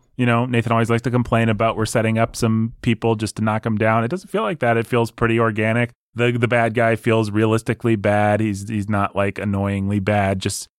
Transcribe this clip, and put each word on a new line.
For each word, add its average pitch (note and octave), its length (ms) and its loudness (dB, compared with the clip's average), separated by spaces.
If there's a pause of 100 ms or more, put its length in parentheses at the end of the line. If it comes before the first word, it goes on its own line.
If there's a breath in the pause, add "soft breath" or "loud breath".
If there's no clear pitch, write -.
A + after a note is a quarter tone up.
(160)
you B2 120 0
know, A#2+ 180 2
Nathan A#2+ 260 0
always A2+ 200 2
likes A#2 120 0
to B2+ 80 -2
complain A#2 380 2
about A2+ 260 0
we're A2 120 -2
setting A2 320 0
up A2+ 160 0
some A2+ 380 0 (100)
people A2+ 320 0
just G#2+ 220 -6
to G#2+ 60 -4
knock G#2+ 220 -2
'em A2+ 140 -2
down. A2 240 2
It A#2+ 60 -2
doesn't F#3 200 -8
feel G#3+ 140 -2
like G3 160 -4
that. A#2 180 2
It A2+ 80 -2
feels A#2 240 0
pretty A2+ 300 0
organic. A2+ 500 0 (240)
The, A#2+ 200 0
the A#2 140 0
bad A2+ 280 2
guy A2+ 220 2
feels A2 340 0
realistically A2 640 0
bad. G#2 460 2
He's, G2+ 280 -4
he's G#2 200 -4
not, G2+ 260 -2
like, G2 240 -2
annoyingly G2 640 0
bad. G2 380 0
Just - 280 -6 (120)